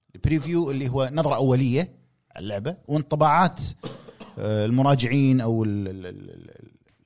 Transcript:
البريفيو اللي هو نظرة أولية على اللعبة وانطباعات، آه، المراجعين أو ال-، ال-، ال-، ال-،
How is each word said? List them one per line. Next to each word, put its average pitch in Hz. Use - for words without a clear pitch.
البريفيو 160
اللي 135
هو 131
نظرة 151
أولية 131
على -
اللعبة 104
وانطباعات، 151
آه، 107
المراجعين 131
أو 113
ال-، 101
ال-، 92
ال-، 98
ال-، -